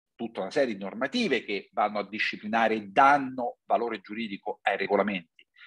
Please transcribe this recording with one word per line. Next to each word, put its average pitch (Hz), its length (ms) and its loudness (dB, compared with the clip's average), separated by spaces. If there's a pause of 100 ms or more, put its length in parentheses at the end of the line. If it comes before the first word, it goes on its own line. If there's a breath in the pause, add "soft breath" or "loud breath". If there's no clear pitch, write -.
(160)
tutta 110 260 -8
una 92 100 -6
serie 135 220 0
di 98 80 -10
normative 127 640 -2
che 98 260 -6
vanno 107 280 0
a 98 100 -6
disciplinare 107 640 0
e 104 140 -4
danno 131 800 4
valore 110 360 0
giuridico 107 640 -8
ai 101 120 2
regolamenti, 98 680 -2 (220 soft breath)